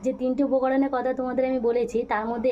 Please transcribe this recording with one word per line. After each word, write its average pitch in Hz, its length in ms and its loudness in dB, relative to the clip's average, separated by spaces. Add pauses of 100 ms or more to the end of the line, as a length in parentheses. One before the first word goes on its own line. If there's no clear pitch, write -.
যে 262 140 2
তিনটি 254 280 0
উপকরণের 269 480 2
কথা 254 240 0
তোমাদের 254 300 0
আমি 262 100 0 (100)
বলেছি, 233 280 0 (140)
তার 214 200 0
মধ্যে 240 200 0